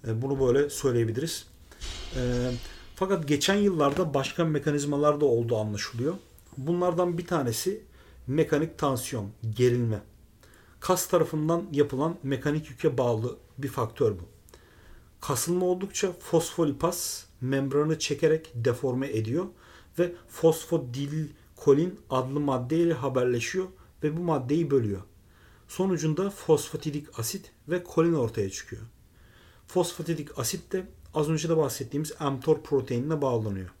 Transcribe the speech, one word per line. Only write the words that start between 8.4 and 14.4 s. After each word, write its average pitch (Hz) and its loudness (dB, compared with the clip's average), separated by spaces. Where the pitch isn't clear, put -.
tansiyon, 123 -2
gerilme. 120 2
Kas - 0
tarafından 165 2
yapılan 147 2
mekanik 147 -2
yüke 127 0
bağlı 120 0
bir 135 -6
faktör 113 0
bu. 90 -8